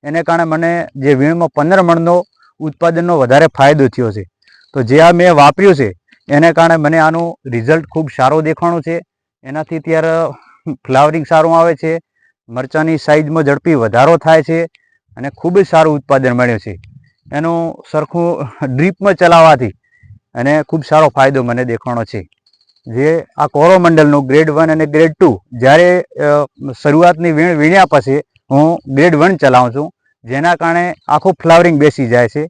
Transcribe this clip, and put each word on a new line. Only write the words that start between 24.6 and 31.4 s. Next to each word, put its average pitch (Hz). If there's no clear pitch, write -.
અને 156
ગ્રેડ 156
ટુ, 151
જ્યારે, 160
અ, 147
શરૂઆતની 165
વીણ 160
વીણ્યા 175
પછી 143
હું 151
ગ્રેડ 160
વન 175
ચલાવું 127
છું, 147
જેના 143
કારણે 170
આખું 165
ફ્લાવરિંગ 165